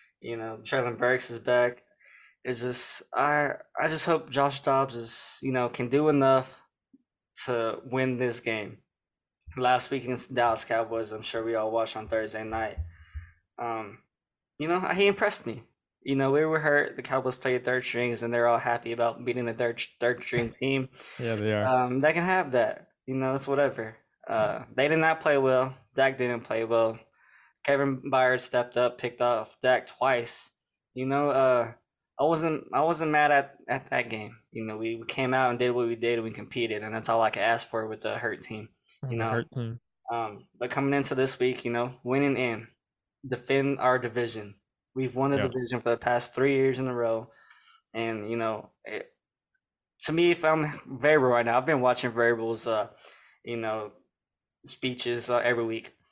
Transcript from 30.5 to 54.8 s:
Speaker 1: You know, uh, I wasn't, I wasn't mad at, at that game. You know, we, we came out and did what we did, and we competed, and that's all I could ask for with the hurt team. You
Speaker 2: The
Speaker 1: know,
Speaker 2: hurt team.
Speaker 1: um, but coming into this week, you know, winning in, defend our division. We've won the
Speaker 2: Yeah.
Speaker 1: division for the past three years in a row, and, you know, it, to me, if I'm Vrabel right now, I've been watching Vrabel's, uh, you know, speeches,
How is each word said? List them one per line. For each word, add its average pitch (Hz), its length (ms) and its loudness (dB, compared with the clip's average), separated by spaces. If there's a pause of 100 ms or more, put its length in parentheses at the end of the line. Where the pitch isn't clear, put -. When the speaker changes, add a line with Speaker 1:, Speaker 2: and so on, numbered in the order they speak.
Speaker 1:
You 127 120 -6
know, 143 240 0
uh, 127 420 4 (460)
I 139 60 2
wasn't, 160 480 0
I 135 100 2
wasn't 160 280 0
mad 147 200 4
at, 139 240 2 (140)
at 131 220 -4
that 127 200 -2
game. 110 260 -10 (160)
You 113 120 -8
know, 110 120 -8
we, 113 200 -6
we 113 100 -14
came 131 280 -2
out 131 160 4
and 120 80 -2
did 123 120 2
what 120 180 0
we 117 80 -2
did, 117 220 0
and 113 60 -4
we 110 80 -6
competed, 107 500 -4
and 110 120 -8
that's 110 140 -6
all 113 140 2
I 107 80 4
could 98 120 -4
ask 117 260 2
for 113 200 -4
with 107 140 -10
the 107 140 -4
hurt 110 260 -6
team. 110 260 -12 (360)
You 131 60 -8
Speaker 2:
The 117 60 -4
Speaker 1:
know, 113 140 -2
Speaker 2:
hurt 117 220 -4
team. 117 280 -8 (320)
Speaker 1:
um, 110 320 -6 (140)
but 120 120 -6
coming 139 240 0
into 139 200 -2
this 131 240 0
week, 127 260 0
you 120 80 -2
know, 123 220 -2 (100)
winning 135 320 2
in, 113 320 -4 (580)
defend 135 540 0
our 127 180 4
division. 113 560 -4 (400)
We've 127 200 -4
won 135 160 2
the 139 80 2
Speaker 2:
Yeah. - 100 2
Speaker 1:
division 123 320 -4
for 117 100 -2
the 117 60 2
past 120 380 -2
three 139 220 2
years 135 220 2
in 131 100 -2
a 123 60 -4
row, 113 360 -2 (640)
and, 110 360 -4
you 117 60 -2
know, 113 340 -4 (140)
it, - 220 -10 (920)
to - 120 -2
me, 170 180 4
if 170 140 0
I'm 156 200 4 (240)
Vrabel 135 420 4
right 120 160 4
now, 117 120 2
I've 131 80 0
been 147 140 2
watching 123 300 2
Vrabel's, 117 560 2
uh, 110 220 0 (560)
you 117 120 -6
know, 110 360 -6 (760)
speeches, 123 640 -4